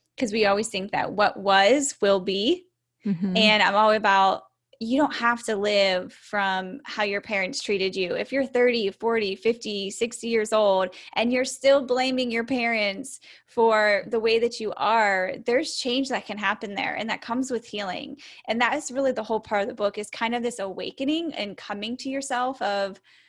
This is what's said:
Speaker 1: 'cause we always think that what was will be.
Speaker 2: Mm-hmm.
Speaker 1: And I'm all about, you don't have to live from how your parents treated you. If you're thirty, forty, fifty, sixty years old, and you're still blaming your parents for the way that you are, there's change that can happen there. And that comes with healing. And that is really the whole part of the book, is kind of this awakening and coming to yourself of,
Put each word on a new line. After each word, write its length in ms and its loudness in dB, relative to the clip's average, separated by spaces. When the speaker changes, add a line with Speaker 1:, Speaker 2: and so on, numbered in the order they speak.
Speaker 1:
'cause 140 -2
we 140 2
always 220 2
think 240 -6
that 200 -2
what 260 2
was 600 4
will 200 4
be. 460 -2
Speaker 2:
Mm-hmm. 300 0
Speaker 1:
And 260 6
I'm 140 4
all 160 6
about, 520 4
you 200 0
don't 160 0
have 280 0
to 120 -2
live 560 2
from 720 -4
how 200 -4
your 160 -2
parents 420 -4
treated 340 -2
you. 200 -2
If 160 -6
you're 140 0
thirty, 440 2
forty, 460 -2
fifty, 540 -2
sixty 380 -6
years 240 0
old, 420 2
and 180 0
you're 140 0
still 400 4
blaming 440 0
your 140 -2
parents 760 -2
for 640 4
the 120 -2
way 200 2
that 200 -2
you 160 -4
are, 580 2
there's 300 0
change 340 -2
that 160 -4
can 120 -8
happen 380 -2
there. 200 -4
And 140 -6
that 120 -6
comes 280 -4
with 160 -6
healing. 520 -8
And 120 0
that 140 2
is 180 -4
really 200 0
the 120 -4
whole 160 -2
part 220 -2
of 60 -4
the 60 -8
book, 240 -2
is 120 -8
kind 240 -2
of 80 -2
this 180 -4
awakening 720 -4
and 220 -8
coming 420 -8
to 120 -8
yourself 520 -4
of, 380 -2